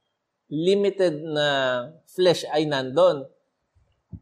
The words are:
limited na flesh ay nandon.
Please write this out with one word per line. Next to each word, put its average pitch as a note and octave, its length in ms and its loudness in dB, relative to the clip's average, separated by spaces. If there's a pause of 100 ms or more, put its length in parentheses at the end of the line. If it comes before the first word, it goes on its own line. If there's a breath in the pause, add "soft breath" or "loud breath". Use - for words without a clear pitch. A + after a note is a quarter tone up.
(520)
limited F3+ 760 0
na D3 200 -2 (600)
flesh F3 480 0
ay D#3 160 0
nandon. C#3 560 0 (960)